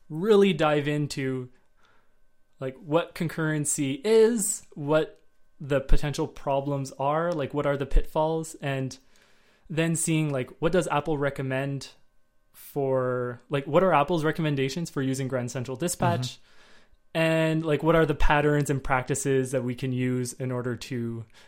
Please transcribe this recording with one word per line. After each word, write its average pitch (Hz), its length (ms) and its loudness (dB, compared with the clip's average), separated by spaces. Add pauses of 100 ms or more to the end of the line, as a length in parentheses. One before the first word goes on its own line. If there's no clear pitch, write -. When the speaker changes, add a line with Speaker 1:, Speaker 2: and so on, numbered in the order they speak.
Speaker 1:
really 196 460 4
dive 151 340 2
into, 135 640 -4 (1080)
like, 131 180 -8
what 165 360 -2
concurrency 151 920 -2
is, 220 580 4 (100)
what 156 480 -2 (400)
the 139 220 0
potential 147 440 6
problems 139 720 -4
are, 156 340 0
like, 143 200 -4
what 143 140 -2
are 143 100 0
the 135 80 -4
pitfalls, 160 800 0
and 135 340 -4 (720)
then 165 280 -2
seeing, 156 340 0
like, 127 200 -4 (100)
what 170 120 0
does 175 160 2
Apple 147 300 -2
recommend 139 680 -4 (640)
for, 127 1000 -2
like, 139 160 -2
what 160 160 4
are 185 100 4
Apple's 147 320 2
recommendations 151 640 -2
for 143 120 -4
using 131 260 -2
Grand 123 220 -4
Central 131 260 -8
Dispatch? 170 520 -2
Speaker 2:
Mm-hmm. - 120 -16 (720)
Speaker 1:
And, 160 520 2
like, 151 180 0
what 165 140 4
are 160 100 4
the 151 80 0
patterns 147 560 4
and 135 120 -2
practices 131 680 0
that 131 140 -2
we 123 100 -4
can 131 160 -6
use 127 440 -2
in 127 180 -6
order 123 240 -4
to, 117 480 -8 (240)